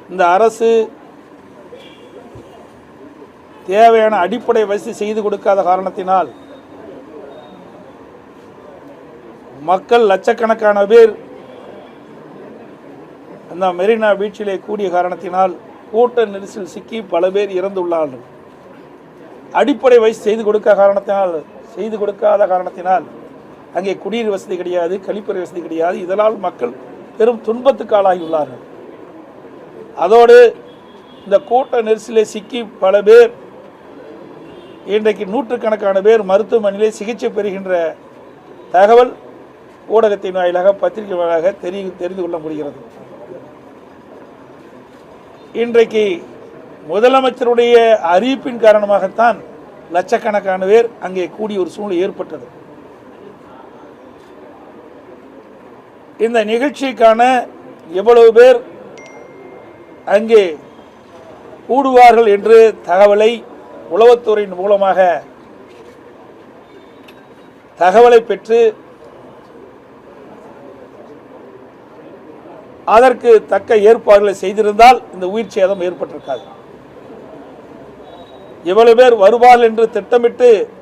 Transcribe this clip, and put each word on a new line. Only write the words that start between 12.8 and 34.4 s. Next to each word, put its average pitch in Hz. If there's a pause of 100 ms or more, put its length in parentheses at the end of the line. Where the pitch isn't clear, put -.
அந்த 180
மெரினா 208
பீச்சிலே 202
கூடிய 208
காரணத்தினால், 175 (360)
கூட்ட 233
நெரிசல் 196
சிக்கி 208
பல 185
பேர் 196
இறந்துள்ளார்கள். 175 (1300)
அடிப்படை 240
வசதி 220
செய்து 220
கொடுக்க 208
காரணத்தினால், 196 (420)
செய்து 214
கொடுக்காத 202
காரணத்தினால், 180 (680)
அங்கே 185
குடிநீர் 214
வசதி 190
கிடையாது, 175 (120)
கழிப்பறை 202
வசதி 180
கிடையாது. 165
இதனால் 208
மக்கள் 175 (460)
பெரும் 226
துன்பத்துக்கு 233
ஆளாகியுள்ளார்கள். 160 (1300)
அதோடு, 240 (680)
இந்த 190
கூட்ட 247
நெரிசலை 220
சிக்கி 220 (180)
பல 196
பேர், 233 (1600)